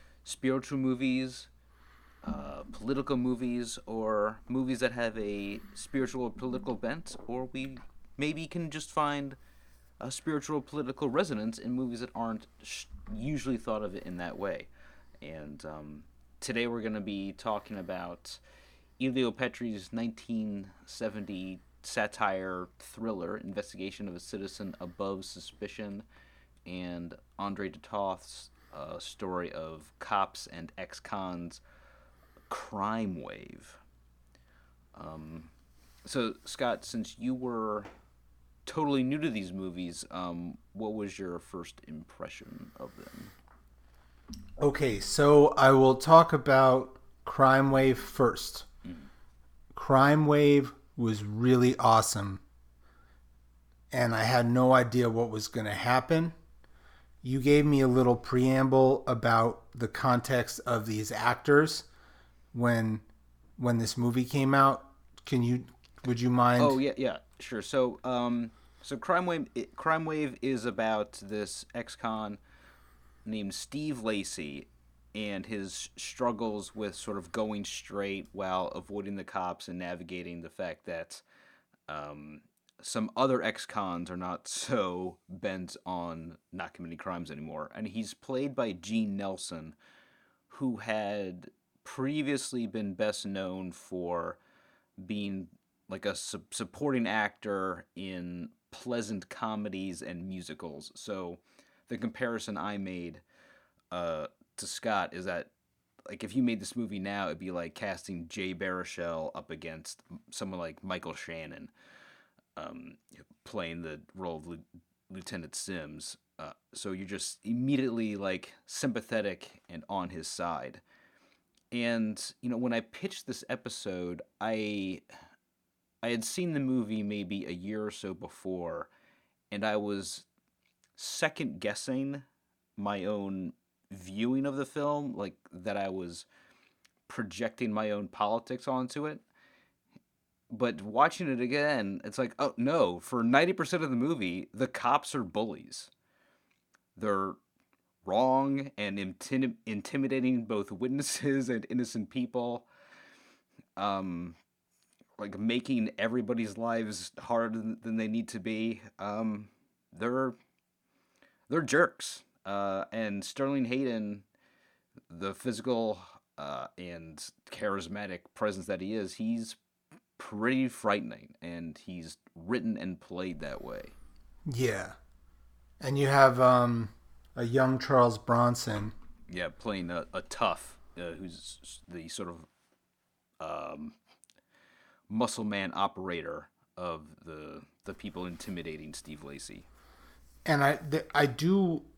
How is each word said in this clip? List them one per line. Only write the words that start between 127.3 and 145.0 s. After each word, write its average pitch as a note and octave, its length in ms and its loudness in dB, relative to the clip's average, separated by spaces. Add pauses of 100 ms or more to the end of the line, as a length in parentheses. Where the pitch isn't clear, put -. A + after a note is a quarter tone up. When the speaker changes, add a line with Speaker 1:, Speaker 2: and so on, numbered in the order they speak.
Speaker 1:
a - 80 -8
year G2+ 340 -6
or G#2 60 -6
so F#2+ 220 -8
before, E2+ 760 -8 (640)
and G2+ 140 -4
I G#2+ 100 2
was G#2 480 -4 (720)
second C#3 640 -4
guessing C3+ 640 -4 (540)
my G2+ 260 -2
own G2 480 -4 (400)
viewing G#2+ 540 -2
of C#3 100 -2
the C#3 100 -2
film, D3 500 -2
like, F#2+ 200 -6 (160)
that G2 260 -4
I G2 120 -2
was F2+ 360 -8 (800)
projecting A2 640 -4
my G#2+ 200 0
own G#2 160 -4
politics A#2 600 -2
onto C3 380 -2
it. D3+ 140 -8 (1300)
But A#2 300 0
watching C#3 500 2
it A#2+ 100 -2
again, B2+ 640 0
it's G#2 140 -10
like, C3+ 200 -2
oh, C#3+ 180 0
no, A#2 440 2
for A#2+ 240 -2
ninety C#3+ 300 6
percent E3 300 0
of D3 60 -2
the B2+ 60 0
movie, A#2 580 -2
the B2 140 0
cops - 480 0